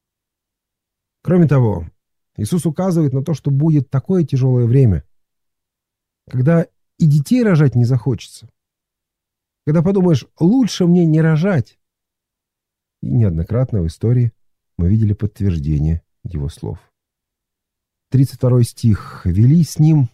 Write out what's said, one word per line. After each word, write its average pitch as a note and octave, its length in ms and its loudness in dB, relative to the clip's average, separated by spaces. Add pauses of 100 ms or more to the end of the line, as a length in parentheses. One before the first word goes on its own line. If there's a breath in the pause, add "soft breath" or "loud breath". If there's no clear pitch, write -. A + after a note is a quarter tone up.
(1200)
Кроме E3+ 260 2
того, G#2+ 420 0 (460)
Иисус B2 280 -4
указывает E3 480 -2
на C3+ 120 -4
то, E3+ 100 -4
что C#3+ 160 -4
будет D3 400 0
такое F3 340 -2
тяжелое B2+ 420 0
время, A2+ 380 2 (1300)
когда D#3+ 360 0 (320)
и E3+ 80 2
детей D#3 360 2
рожать D#3 320 2
не A#2+ 100 2
захочется. A#2 640 -4 (1160)
Когда D#3 160 0
подумаешь: F3+ 420 2 (140)
"Лучше G3 480 2
мне F3 200 4
не D#3 140 2
рожать". D#3+ 580 0 (1200)
И - 80 -8
неоднократно A2 720 -2
в E2 60 -2
истории A#2+ 440 -2 (460)
мы F2 100 0
видели G#2+ 240 0
подтверждение D#2+ 880 -4 (200)
его D2 260 -8
слов. - 300 -12 (1300)
Тридцать C3+ 260 0
второй B2 280 2
стих. - 600 -4
"Вели A#2+ 400 2
с - 140 -16
ним D#3 340 2